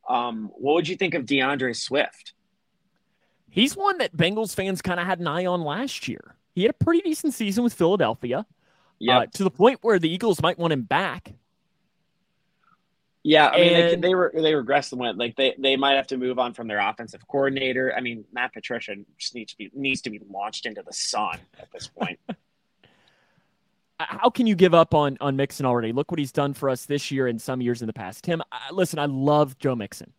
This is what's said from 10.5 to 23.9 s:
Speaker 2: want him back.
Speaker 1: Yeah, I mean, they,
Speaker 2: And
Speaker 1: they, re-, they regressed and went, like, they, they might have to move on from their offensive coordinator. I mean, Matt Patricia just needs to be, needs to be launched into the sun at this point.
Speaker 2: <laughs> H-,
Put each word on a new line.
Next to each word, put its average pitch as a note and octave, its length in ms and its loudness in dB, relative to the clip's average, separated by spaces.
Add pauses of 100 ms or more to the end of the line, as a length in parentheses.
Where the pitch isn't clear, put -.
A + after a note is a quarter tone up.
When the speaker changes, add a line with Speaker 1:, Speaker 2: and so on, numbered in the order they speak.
Speaker 2:
want E3+ 140 0
him C3+ 120 0
back. D3 500 -4 (1900)
Speaker 1:
Yeah, D3+ 220 8
I - 100 4
mean, F3 160 6
they, E3+ 200 6
Speaker 2:
And F3 100 -2
Speaker 1:
they, F#3 100 4
re-, F3+ 200 2
they D#3 180 2
regressed C#3 400 0
and B2 80 -8
went, A#2 180 -4
like, A#2+ 200 -4
they, C3 200 2
they C3+ 200 2
might C#3 160 4
have C3+ 140 0
to C3+ 100 -6
move B2+ 220 -2
on A#2+ 140 -2
from A#2 140 -12
their G#2 120 -2
offensive G#2+ 480 -4
coordinator. C3 680 0
I B2 60 -2
mean, A#2 320 -8
Matt B2 200 -4
Patricia A2 420 -8 (220)
just - 160 -10
needs A2+ 200 -12
to - 40 -20
be, G2+ 160 -14
needs C3+ 280 -4
to A#2+ 80 -8
be G#2 100 -12 (100)
launched G2+ 360 -8
into G#2+ 200 -10
the - 60 -18
sun G#2 480 -4 (180)
at - 140 -20
this - 160 -16
point. - 360 -8
Speaker 2:
<laughs> - 60 -16
H-, F#3+ 60 -8 (1600)